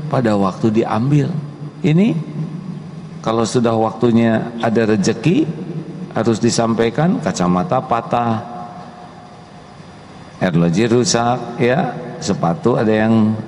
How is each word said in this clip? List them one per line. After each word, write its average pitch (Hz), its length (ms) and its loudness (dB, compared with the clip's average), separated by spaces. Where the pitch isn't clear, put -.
pada 110 300 2
waktu 98 320 0
diambil. 117 580 2
Ini 175 320 4
kalau 113 240 0
sudah 117 320 2
waktunya 113 640 4
ada 113 320 2
rezeki, 202 720 0
harus 113 240 2
disampaikan, 117 800 2
kacamata 90 640 0
patah, 117 560 -2
arloji 87 480 2
rusak, 120 720 0
ya, 135 320 2
sepatu 101 560 0
ada 110 160 2
yang 110 400 4